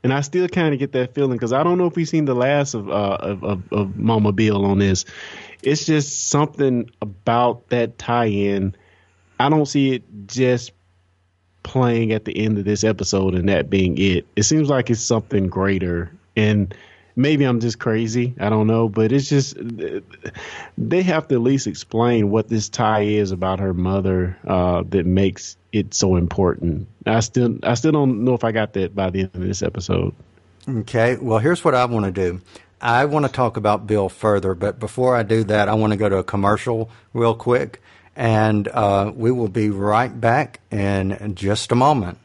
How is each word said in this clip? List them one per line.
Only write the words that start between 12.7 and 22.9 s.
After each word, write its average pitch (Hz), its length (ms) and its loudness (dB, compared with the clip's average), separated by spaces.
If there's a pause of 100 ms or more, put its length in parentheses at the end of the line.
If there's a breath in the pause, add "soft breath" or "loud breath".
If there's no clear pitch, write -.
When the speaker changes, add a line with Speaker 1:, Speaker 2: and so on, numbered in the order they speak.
Speaker 1:
episode 95 500 0
and 90 140 0
that 76 220 0
being 92 260 2
it. 90 300 0 (100)
It 104 60 0
seems 156 260 2
like 127 220 0
it's 113 100 0
something 101 480 -2
greater. 90 640 -2 (240)
And 104 380 2 (420 loud breath)
maybe 139 280 2
I'm 120 160 2
just 117 180 -2
crazy. 117 600 -2
I 101 120 0
don't 107 160 2
know. 113 240 2
But 110 200 2
it's 139 200 0
just, 139 260 0 (1200 loud breath)
they 135 260 0
have 160 260 0
to 135 80 2
at 117 40 4
least 135 260 2
explain 113 640 2
what 110 180 2
this 110 200 -2
tie 107 340 0